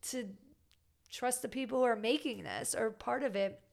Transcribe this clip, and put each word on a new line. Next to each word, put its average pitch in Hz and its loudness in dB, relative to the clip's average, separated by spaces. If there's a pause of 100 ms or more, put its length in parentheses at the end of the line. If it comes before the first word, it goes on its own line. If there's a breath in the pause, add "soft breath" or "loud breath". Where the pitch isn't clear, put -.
(100)
to 240 -4 (800)
trust 247 0
the 247 -6
people 262 -2
who 254 6
are 233 6
making 226 0
this - -2
or 220 2
part 247 -2
of 233 0
it. 196 0 (120)